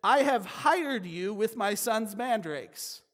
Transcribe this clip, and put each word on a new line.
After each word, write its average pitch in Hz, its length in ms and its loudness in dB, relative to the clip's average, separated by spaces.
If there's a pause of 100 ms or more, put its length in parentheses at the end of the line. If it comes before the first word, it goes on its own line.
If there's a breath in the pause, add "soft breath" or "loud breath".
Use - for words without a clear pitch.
"I 254 180 6
have 254 240 2
hired 294 580 0
you 180 300 -6
with 220 220 -2
my 202 180 0
son's 220 400 -2
mandrakes." 196 880 -6 (120)